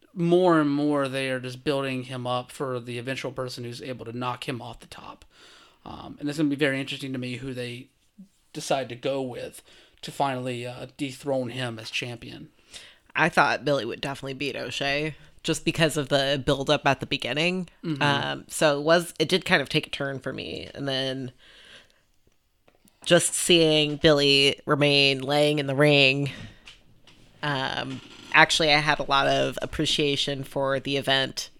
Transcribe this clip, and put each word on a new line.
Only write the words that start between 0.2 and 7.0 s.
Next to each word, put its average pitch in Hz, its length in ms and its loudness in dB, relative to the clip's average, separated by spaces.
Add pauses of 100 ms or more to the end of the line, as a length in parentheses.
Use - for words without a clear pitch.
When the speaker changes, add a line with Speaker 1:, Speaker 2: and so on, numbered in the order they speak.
Speaker 1:
and 147 100 4
more 143 380 2
they 131 220 -2
are 131 100 -2
just 127 240 -10
building 135 400 -2
him 127 240 -8
up 123 240 -2
for 127 300 -6
the 120 160 -10
eventual 123 340 -6
person 123 320 -8
who's 120 180 -10
able 123 220 -10
to 117 140 -10
knock 123 320 -6
him 123 120 -6
off 117 200 -14
the - 60 -20
top. - 360 -18 (640)
Um, - 340 -14
and 147 80 -6
it's 143 100 -4
gonna 156 120 2
be 143 80 0
very 139 240 2
interesting 135 320 -8